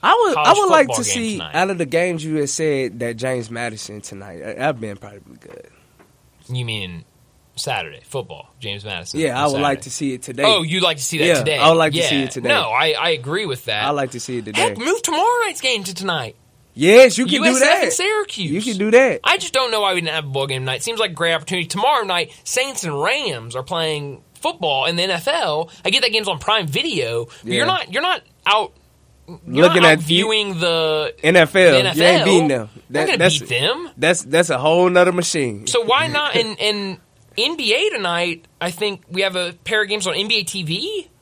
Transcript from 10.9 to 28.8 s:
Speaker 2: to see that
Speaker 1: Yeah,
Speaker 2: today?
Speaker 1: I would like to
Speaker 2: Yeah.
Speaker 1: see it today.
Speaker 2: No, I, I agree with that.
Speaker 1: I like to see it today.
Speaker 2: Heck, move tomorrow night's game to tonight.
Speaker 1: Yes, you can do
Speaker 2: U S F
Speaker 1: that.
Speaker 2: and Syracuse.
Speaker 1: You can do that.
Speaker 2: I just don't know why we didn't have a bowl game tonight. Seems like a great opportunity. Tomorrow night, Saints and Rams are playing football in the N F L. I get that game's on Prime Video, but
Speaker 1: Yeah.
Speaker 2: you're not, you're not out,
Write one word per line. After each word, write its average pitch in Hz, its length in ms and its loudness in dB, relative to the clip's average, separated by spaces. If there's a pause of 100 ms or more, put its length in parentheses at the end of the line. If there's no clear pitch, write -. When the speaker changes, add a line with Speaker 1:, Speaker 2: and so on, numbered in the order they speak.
Speaker 2:
to 135 60 -8
see 160 140 -4
that 151 80 2
Speaker 1:
Yeah, 175 140 4
Speaker 2:
today? 147 180 0
Speaker 1:
I 147 120 6
would 165 80 8
like 160 160 4
to 156 60 0
Speaker 2:
Yeah. 160 100 2
Speaker 1:
see 135 140 0
it 127 80 -6
today. 123 180 -6
Speaker 2:
No, 117 200 2
I, 143 220 0
I 131 200 0
agree 156 360 -4
with 127 180 -6
that. 107 200 -2
Speaker 1:
I 139 40 0
like 139 220 -2
to 120 80 -10
see 127 180 -8
it 113 80 -8
today. 104 160 -4
Speaker 2:
Heck, 208 160 0
move 339 240 -2
tomorrow 415 440 0
night's - 160 -8
game 240 220 -2
to 185 120 -10
tonight. 165 400 -6 (400)
Speaker 1:
Yes, 208 420 8
you 247 80 0
can 269 160 0
do 320 80 4
Speaker 2:
U 262 60 2
S 254 80 2
F 285 40 6
Speaker 1:
that. 330 180 4
Speaker 2:
and - 80 -2
Syracuse. 381 580 -4
Speaker 1:
You 180 100 -2
can 214 160 -4
do 208 140 0
that. 240 320 4
Speaker 2:
I 370 160 2
just - 120 -8
don't 262 200 0
know 214 100 0
why 190 140 0
we 175 60 0
didn't 156 120 -6
have 156 120 -4
a 139 40 -10
bowl 135 160 -2
game 131 160 -4
tonight. 131 220 -4
Seems 226 160 -6
like 214 100 0
a 165 60 -10
great 165 180 0
opportunity. 165 340 -4
Tomorrow 233 380 0
night, 180 260 -2 (120)
Saints 262 400 -4
and 147 180 -4
Rams 160 540 -4
are 127 80 -6
playing 151 580 -6 (140)
football 165 500 -2
in 170 100 0
the 175 60 -2
N 190 80 0
F 170 180 -4
L. 165 440 -2 (120)
I - 60 0
get 190 140 2
that 226 80 0
game's 214 160 -2
on 175 100 -4
Prime 208 300 -2
Video, 139 580 -4
but - 80 -20 (120)
Speaker 1:
Yeah. 185 100 -4
Speaker 2:
you're 254 100 0
not, 370 260 -2
you're 254 120 -2
not 359 180 -2 (240)
out, 208 280 2 (540)